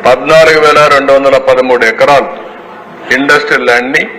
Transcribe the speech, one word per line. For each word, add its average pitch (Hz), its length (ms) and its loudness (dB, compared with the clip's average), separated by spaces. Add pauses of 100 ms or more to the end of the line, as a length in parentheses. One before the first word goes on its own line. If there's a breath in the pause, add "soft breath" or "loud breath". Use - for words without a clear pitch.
పద్నాలుగు 156 600 2
వేల 147 140 4 (140)
రెండు 139 180 0
వందల 135 260 2
పదమూడు 127 540 0
ఎకరాలు 131 360 0 (840)
ఇండస్ట్రియల్ 143 540 -2
ల్యాండ్ 123 300 -2
ని - 60 -4 (140)